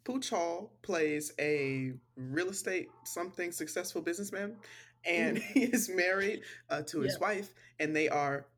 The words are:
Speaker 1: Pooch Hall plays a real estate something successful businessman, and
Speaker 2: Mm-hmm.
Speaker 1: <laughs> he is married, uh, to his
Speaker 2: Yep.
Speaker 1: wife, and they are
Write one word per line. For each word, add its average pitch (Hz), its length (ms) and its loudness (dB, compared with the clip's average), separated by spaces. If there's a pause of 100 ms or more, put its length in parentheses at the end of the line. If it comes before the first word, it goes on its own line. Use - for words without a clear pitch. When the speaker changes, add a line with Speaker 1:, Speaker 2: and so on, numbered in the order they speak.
Speaker 1:
Pooch 254 280 -4
Hall 175 500 -2
plays 151 580 0
a 135 540 2 (240)
real 139 320 -2
estate 190 400 -2 (160)
something 175 480 -6
successful 175 480 -4
businessman, 196 560 -4 (480)
and 170 320 4
Speaker 2:
Mm-hmm. - 160 -6
Speaker 1:
<laughs> - 60 -
he 262 60 6
is 233 240 2
married, 196 520 2 (280)
uh, 147 180 0
to 160 120 -4
his 131 140 2
Speaker 2:
Yep. - 80 -2
Speaker 1:
wife, 202 320 -2 (260)
and 156 160 2
they 156 140 4
are 143 380 0 (100)